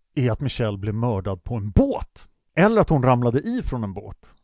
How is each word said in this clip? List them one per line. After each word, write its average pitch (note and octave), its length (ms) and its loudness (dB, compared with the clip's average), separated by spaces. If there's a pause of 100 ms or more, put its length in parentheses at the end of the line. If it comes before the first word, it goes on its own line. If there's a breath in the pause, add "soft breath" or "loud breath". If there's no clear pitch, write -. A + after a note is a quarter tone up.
(140)
är B2 160 0
att G#2+ 100 -2
Michelle A2+ 380 -2
blev G2+ 160 -4
mördad G2+ 500 -4
på B2 100 -8
en G#2+ 160 -6
båt. - 580 -2 (260)
Eller G#3 260 4
att - 80 2
hon D3 140 2
ramlade B2 380 4
i A3+ 220 -4
från A#2 220 -4
en G2 100 -8
båt. - 500 -16